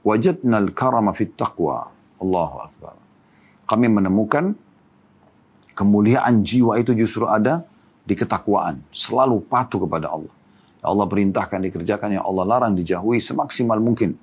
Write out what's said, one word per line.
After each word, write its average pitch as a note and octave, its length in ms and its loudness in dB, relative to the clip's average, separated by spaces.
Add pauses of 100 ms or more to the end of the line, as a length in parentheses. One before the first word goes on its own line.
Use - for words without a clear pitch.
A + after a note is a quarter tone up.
"Wajadnal A2+ 720 2
karama A#2 400 0
fit - 240 -6
taqwa." D2+ 480 -4 (320)
Allahu F2+ 380 -2 (100)
Akbar. - 320 -20 (640)
Kami A#2 240 2
menemukan A2 720 2 (1200)
kemuliaan G#2 640 4
jiwa A#2 400 2
itu A#2+ 160 0
justru A2 320 0
ada B2 320 2 (400)
di G2 160 -2
ketakwaan, F2+ 720 -2
selalu B2 560 0
patuh A2+ 400 -2
kepada D#2 240 -4
Allah. D#2 240 -10 (480)
Allah F#2+ 240 0
perintahkan G2 560 -2
dikerjakan, F#2+ 560 -4
yang - 80 -6
Allah F#2+ 320 0
larang A2+ 160 2
dijauhi F#2 480 0
semaksimal B2 560 -2
mungkin. A2 440 0